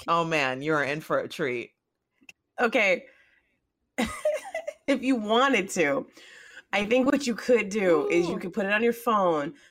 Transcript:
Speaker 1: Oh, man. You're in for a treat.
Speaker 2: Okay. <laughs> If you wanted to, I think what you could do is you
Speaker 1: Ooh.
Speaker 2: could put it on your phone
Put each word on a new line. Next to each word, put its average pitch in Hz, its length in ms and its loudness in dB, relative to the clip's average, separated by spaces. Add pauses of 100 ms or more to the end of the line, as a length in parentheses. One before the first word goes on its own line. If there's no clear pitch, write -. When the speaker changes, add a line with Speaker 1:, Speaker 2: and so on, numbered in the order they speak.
Speaker 1:
Oh, 170 160 2
man. 135 360 -2
You're 151 220 0
in 143 180 -4
for 147 180 -2
a 110 100 -4
treat. 123 420 -6 (880)
Speaker 2:
Okay. 220 460 2 (920)
<laughs> 226 100 -2 (800)
If 269 140 0
you 254 140 0
wanted 220 560 2
to, 147 340 0 (680)
I 202 140 0
think 247 260 2
what 277 140 0
you 240 80 -2
could 208 360 2
do 185 400 2
is 170 200 4
you 185 60 -4
Speaker 1:
Ooh. 185 40 -6
Speaker 2:
could 180 140 -8
put 196 140 -2
it 202 40 -2
on 214 120 2
your 233 100 2
phone 180 640 0 (160)